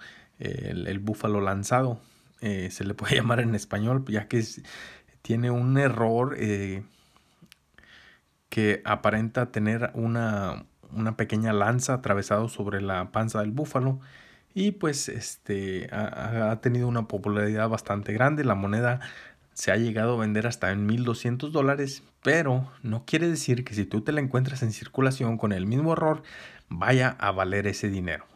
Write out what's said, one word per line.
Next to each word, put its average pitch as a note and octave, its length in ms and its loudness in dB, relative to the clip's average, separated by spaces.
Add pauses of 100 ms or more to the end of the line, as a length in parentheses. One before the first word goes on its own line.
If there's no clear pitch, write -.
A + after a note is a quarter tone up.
(380)
el, - 480 -6
el G2 140 -4
búfalo G#2 400 -2
lanzado, G#2+ 640 0 (400)
eh, F#2+ 280 -4
se - 140 -10
le G2+ 100 -4
puede G#2+ 220 0
<laughs> - 0 -
llamar A#2+ 240 2
en A#2 160 0
español, A2+ 540 -2
ya G#2+ 180 -2
que A#2+ 120 2
es, - 220 -4 (600)
tiene A#2 280 0
un B2 280 2
error, A#2 600 4
eh, G2+ 460 -2 (1700)
que G#2+ 340 2
aparenta A2 720 0
tener A2+ 400 0
una, A2+ 720 -2 (260)
una A2 240 -2
pequeña A2 380 0
lanza A#2 400 2
atravesado G#2+ 560 0
sobre G2+ 320 -4
la F#2 320 -4
panza A2 260 0
del G#2 120 -2
búfalo. C3+ 500 0 (520)
Y, G3 180 0
pues, D3+ 360 -2
este, G2 840 -6
ha, A2 580 -2
ha A2 80 -2
tenido B2 300 2
una A#2 180 0
popularidad G#2 600 0
bastante G2+ 420 -2
grande. C#3 320 2
La A2+ 120 2
moneda A2 440 0 (540)
se - 180 0
ha G2 60 4
llegado A2+ 380 2
a A2+ 60 0
vender G#2+ 260 0
hasta F#2+ 240 -2
en G#2 140 0
mil A#2 200 2
doscientos B2 480 -2
dólares, C#3 500 0 (200)
pero C3+ 460 4 (140)
no A#2 220 -4
quiere E3 240 2
decir B2+ 340 0
que A2 100 -10
si G2+ 120 0
tú G#2 160 0
te D#3 100 -2
la D3+ 80 0
encuentras C3 440 0
en G#2+ 100 0
circulación C3 640 0
con G#2+ 160 0
el F#2 120 -2
mismo C#3+ 280 2
error, D#3 300 2 (460)
vaya B2 400 4 (100)
a G2+ 120 2
valer F#2+ 360 0
ese G2+ 220 -2
dinero. F2+ 360 -2 (100)